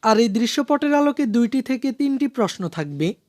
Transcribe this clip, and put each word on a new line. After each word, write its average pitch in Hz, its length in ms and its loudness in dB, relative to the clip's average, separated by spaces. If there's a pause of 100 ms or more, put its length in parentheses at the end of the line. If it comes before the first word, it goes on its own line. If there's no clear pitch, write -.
আর 220 220 4
এই 226 120 0
দৃশ্যপটের 285 640 0
আলোকে 285 240 0 (120)
দুইটি 233 320 2
থেকে 262 200 -2 (120)
তিনটি 277 260 0 (100)
প্রশ্ন 202 260 -2 (140)
থাকবে 147 320 -4 (200)